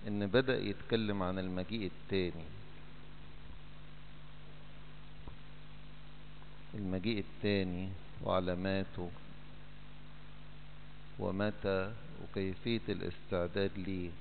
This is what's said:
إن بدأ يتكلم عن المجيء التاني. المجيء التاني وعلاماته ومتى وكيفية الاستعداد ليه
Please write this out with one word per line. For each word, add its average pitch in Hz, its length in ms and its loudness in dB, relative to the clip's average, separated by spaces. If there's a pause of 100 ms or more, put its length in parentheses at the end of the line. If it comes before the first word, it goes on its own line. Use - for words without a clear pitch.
إن 104 180 2
بدأ 123 360 6
يتكلم 101 600 2
عن 92 160 2
المجيء 92 520 0
التاني. 87 540 2 (4000)
المجيء 98 440 4
التاني 95 720 4 (340)
وعلاماته 92 880 4 (2000)
ومتى 98 760 2 (300)
وكيفية 101 680 2
الاستعداد 92 880 2
ليه 90 340 0 (100)